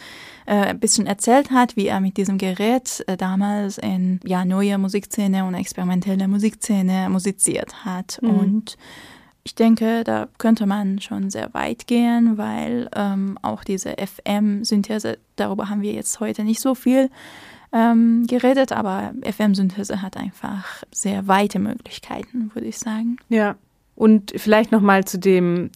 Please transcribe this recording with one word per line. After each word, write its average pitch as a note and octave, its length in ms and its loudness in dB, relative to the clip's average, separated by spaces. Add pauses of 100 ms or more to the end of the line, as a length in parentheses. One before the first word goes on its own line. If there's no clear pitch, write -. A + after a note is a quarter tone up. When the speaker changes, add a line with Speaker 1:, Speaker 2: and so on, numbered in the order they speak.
(480)
Speaker 1:
äh, G#3 80 2
ein G3+ 240 2
bisschen G#3+ 260 0
erzählt A#3 460 2
hat, B3 240 4
wie G3 100 0
er F#3+ 140 0
mit F#3+ 180 -2
diesem G3 220 0
Gerät, G3+ 640 -2
äh, F#3+ 100 -4
damals G3 640 -2
in, F#3 460 -2
ja, F#3 200 -2
neue G3 360 0
Musikszene F#3+ 680 -2
und F#3 80 -4
experimentelle F#3 720 -2
Musikszene F#3+ 840 0
musiziert - 720 -4
hat. F#3 380 -8
Speaker 2:
Mhm. A3+ 80 2
Speaker 1:
Und G3+ 460 0 (640)
ich - 100 -14
denke, A3+ 500 2
da A3 260 -4 (100)
könnte A3+ 260 2
man G3 360 -2
schon G3 280 -6
sehr G#3+ 240 -8
weit - 320 -6
gehen, A#3 540 2
weil, A3+ 560 -6
ähm, G3 480 -4
auch G#3+ 200 -6
diese - 360 -6
F-M-Synthese, G#3 1200 -2 (160)
darüber G3+ 340 -4
haben G#3 140 -4
wir G#3 100 -4
jetzt - 260 -8
heute G#3+ 240 -4
nicht A3 160 0
so C4 140 0
viel, C4 380 2 (600)
ähm, A#3 540 4
geredet, B3+ 460 2
aber G3+ 500 -4
F-M-Synthese G3 800 0
hat F#3+ 160 -10
einfach - 720 -10
sehr G3 360 -4
weite G3 320 2
Möglichkeiten, - 960 -8
würde A3+ 120 -8
ich A3 120 -10
sagen. A3+ 380 -4 (120)
Speaker 2:
Ja. G#3+ 280 2 (380)
Und G#3+ 400 6
vielleicht G#3+ 360 4
noch A3 100 6
mal F#3+ 240 4
zu F#3+ 140 -6
dem, F3+ 560 4